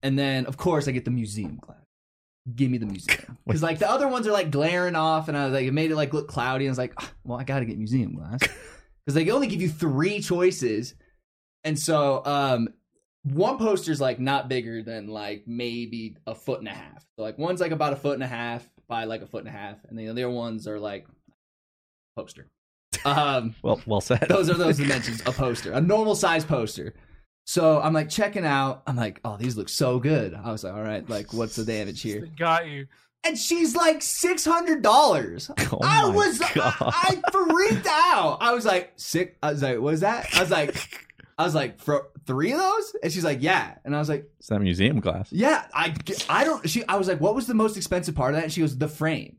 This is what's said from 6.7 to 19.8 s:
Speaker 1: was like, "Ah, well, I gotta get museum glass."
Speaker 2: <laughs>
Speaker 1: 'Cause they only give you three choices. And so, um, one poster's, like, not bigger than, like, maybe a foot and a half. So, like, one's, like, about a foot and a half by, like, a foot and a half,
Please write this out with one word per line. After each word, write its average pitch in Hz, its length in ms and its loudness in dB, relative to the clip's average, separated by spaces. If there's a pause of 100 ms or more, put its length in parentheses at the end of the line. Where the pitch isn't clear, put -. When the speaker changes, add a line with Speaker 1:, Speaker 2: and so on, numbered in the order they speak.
Speaker 1:
was 127 40 -2
like, - 200 -4
"Ah, - 120 -12 (140)
well, 123 160 -8
I 131 60 -8
gotta 135 200 -2
get 110 120 -6
museum 110 380 0
glass." 98 260 -8
Speaker 2:
<laughs> - 80 0 (580)
Speaker 1:
'Cause 143 60 -2
they 160 160 4
only 269 180 2
give 180 140 -2
you 180 80 0
three 170 500 0
choices. 127 760 0 (680)
And 156 140 -2
so, 147 480 2
um, 135 440 2 (540)
one 180 340 0
poster's, 185 440 0
like, 131 180 0
not 135 300 0
bigger 117 340 -4
than, 110 240 -10
like, 104 400 -8
maybe 117 680 -8 (120)
a 110 80 -8
foot - 240 -6
and 107 80 -12
a 98 60 -10
half. - 320 -18 (100)
So, 110 80 -12
like, 107 140 -8
one's, 175 240 -4
like, 165 100 0
about 151 220 0
a - 40 -2
foot 143 180 -2
and 131 80 -6
a 123 40 -4
half 120 400 -8 (200)
by, 113 180 -4
like, 113 160 -6
a 95 60 -18
foot 120 180 -10
and - 40 -12
a 104 80 -14
half, 101 280 -12